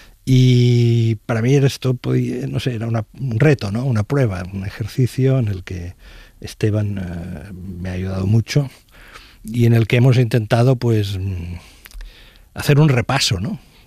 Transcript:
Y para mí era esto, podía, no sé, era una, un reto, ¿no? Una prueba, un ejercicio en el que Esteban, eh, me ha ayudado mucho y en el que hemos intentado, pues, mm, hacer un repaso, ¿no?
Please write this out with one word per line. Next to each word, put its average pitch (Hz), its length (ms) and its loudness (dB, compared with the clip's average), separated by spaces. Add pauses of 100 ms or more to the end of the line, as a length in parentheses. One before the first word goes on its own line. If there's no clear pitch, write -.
(240)
Y 120 920 4 (100)
para 113 160 -2
mí 127 120 2
era 139 120 4
esto, 131 280 -2
podía, 127 520 -2
no 135 140 -6
sé, 127 140 -4
era 113 120 -6
una, 113 180 -2 (140)
un 113 200 -4
reto, 135 320 2
¿no? 117 140 -4
Una 113 200 0
prueba, 113 460 -2
un 98 140 -8
ejercicio 127 760 -2
en 113 100 0
el 92 160 -6
que 90 300 -10 (460)
Esteban, 104 580 -2
eh, 90 540 -10
me 90 380 -10
ha - 20 -6
ayudado 95 340 -4
mucho 113 440 0 (720)
y 120 240 0
en 117 80 6
el 113 120 4
que 127 100 0
hemos 123 200 6
intentado, 120 600 2
pues, 107 420 -2
mm, 87 380 -8 (960)
hacer 135 260 2
un 156 80 6
repaso, 120 520 0
¿no? 170 180 -8 (280)